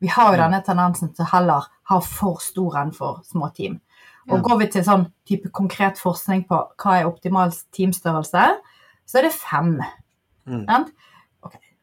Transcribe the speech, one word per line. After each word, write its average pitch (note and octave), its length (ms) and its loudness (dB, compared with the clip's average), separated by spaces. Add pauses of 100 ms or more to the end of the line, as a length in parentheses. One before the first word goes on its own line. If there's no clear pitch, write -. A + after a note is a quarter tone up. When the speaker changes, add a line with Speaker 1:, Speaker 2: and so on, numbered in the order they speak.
Speaker 1:
Vi F#3 80 -2
har G#3+ 280 6
jo E3+ 60 4
Speaker 2:
Mm. E3 80 4
Speaker 1:
denne G3 140 -2
tendensen F3 500 0
til E3+ 100 -4
heller E3+ 380 2 (260)
ha F#3+ 120 2
for - 400 -4
stor F3 360 -4
enn C#3+ 180 -4
for C#3 300 -8
små - 300 -6
team. F3 260 -8 (500)
Og F#3 80 2
Speaker 2:
Ja. F3+ 40 0
Speaker 1:
går A3+ 180 2
vi G#3 80 2
til F#3+ 160 0
sånn F#3 260 4 (160)
type G3 240 -4
konkret G3 480 -2
forskning F#3 480 -2
på E3 220 0 (100)
hva F#3 220 2
er E3 60 0
optimal F3+ 440 0 (220)
teamstørrelse, F3+ 840 0 (480)
så - 140 -2
er C4+ 40 6
det D#4+ 100 2
fem. D#3 500 -2 (640)
Speaker 2:
Mm. A#2+ 200 -6
Speaker 1:
Sant? C4 260 0 (500)
Ok, - 120 -18 (280)